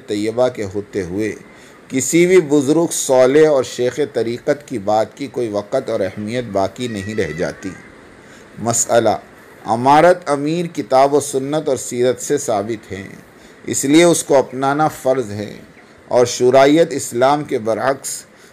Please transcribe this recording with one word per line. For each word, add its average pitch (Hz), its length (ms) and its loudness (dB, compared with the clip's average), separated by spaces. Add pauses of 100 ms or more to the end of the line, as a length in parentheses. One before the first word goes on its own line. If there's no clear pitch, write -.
तैयबा 110 420 -2
के 117 140 -8
होते 101 380 -6
हुए 95 260 -4 (600)
किसी 165 360 2
भी 185 160 6
बुज़ुर्ग, 151 480 2
सौले 131 560 4
और 139 200 2
शेख 123 340 -4 (140)
तरीक़त 120 540 -4
की 127 120 -6
बात 107 340 0
की 139 140 -10
कोई 123 220 -4
वक़्त 107 400 -4
और 110 120 -2
अहमियत 104 440 -6
बाकी 98 420 -4
नहीं 104 280 -8
रह 87 180 -2
जाती। 82 380 -8 (880)
मसला, 113 580 0 (460)
अमारत 143 640 4
अमीर 147 400 -2
किताब 139 460 2
व 147 80 4
सुन्नत 143 460 -4
और 135 100 0
सीरत 123 420 -2
से 143 200 -2
साबित 107 500 -4
है, 98 140 -10 (600)
इसलिए 143 420 2
उसको 160 280 2
अपनाना 139 540 0
फ़र्ज़ 131 440 -2
है 104 180 -8 (600)
और 123 180 4
शुराइयत 143 640 4
इस्लाम 139 500 0
के 135 160 -4
बरअक्स 110 640 -4 (280)